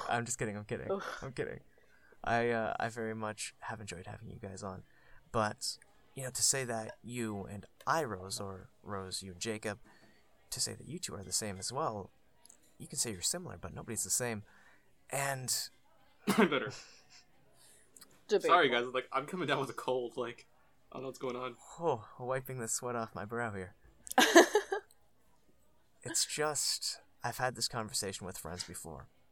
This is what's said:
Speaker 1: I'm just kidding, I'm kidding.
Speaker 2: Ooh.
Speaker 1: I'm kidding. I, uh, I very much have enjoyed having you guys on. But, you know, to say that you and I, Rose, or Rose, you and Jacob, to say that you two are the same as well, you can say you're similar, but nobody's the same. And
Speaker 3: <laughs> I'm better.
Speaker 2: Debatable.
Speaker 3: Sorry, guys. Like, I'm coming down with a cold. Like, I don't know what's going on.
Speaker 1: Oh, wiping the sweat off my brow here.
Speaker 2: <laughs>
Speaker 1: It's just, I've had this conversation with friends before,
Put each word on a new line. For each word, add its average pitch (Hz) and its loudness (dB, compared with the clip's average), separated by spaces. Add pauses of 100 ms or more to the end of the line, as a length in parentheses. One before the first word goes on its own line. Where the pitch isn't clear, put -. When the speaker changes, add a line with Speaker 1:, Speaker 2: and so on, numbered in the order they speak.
Speaker 1:
I'm 120 2
just - -4
kidding, 107 -2
I'm 104 -6
kidding. - -4
Speaker 2:
Ooh. 196 -2 (200)
Speaker 1:
I'm 131 -8
kidding. - -4 (640)
I, 117 4
uh, 113 2
I 117 2
very 113 -4
much 107 -6
have 110 -8
enjoyed 95 -10
having 104 -10
you - -12
guys 98 -8
on. 98 -6 (500)
But, - 0 (360)
you 135 -6
know, 127 -4
to - -2
say 135 4
that 113 -4
you 113 -4
and 101 -10 (200)
I, 156 4
Rose, 101 -6
or 95 -10 (140)
Rose, 95 -6
you 95 -10
and 87 -10
Jacob, 107 -4 (720)
to 127 -4
say 107 0
that - -14
you 170 -6
two - -6
are 98 -8
the - -10
same 101 0
as 95 -6
well, 120 -2 (680)
you 151 -12
can 147 -10
say 120 2
you're 90 -8
similar, 170 -4
but 90 -8
nobody's - -4
the 95 -2
same. 117 0 (640)
And 135 -2 (760)
Speaker 3:
<laughs> 196 4
I'm 202 8
better. 117 0 (1600)
Speaker 2:
Debatable. 175 8
Speaker 3:
Sorry, 170 10
guys. 120 4
Like, 127 -2
I'm 135 2
coming 175 -2
down 143 4
with 131 0
a 110 -6
cold. 127 0
Like, 120 -6 (440)
I - -10
don't 127 -8
know 135 -6
what's 127 -10
going 127 -4
on. 123 -6 (240)
Speaker 1:
Oh, 139 2 (140)
wiping 131 -2
the 113 -2
sweat 123 -2
off 113 -2
my 90 -4
brow 117 -2
here. 95 -6 (440)
Speaker 2:
<laughs> 254 12 (1800)
Speaker 1:
It's - 2
just, - 0 (240)
I've 120 -2
had 127 2
this 117 0
conversation 104 -2
with 95 -8
friends 87 -6
before, 82 -10 (240)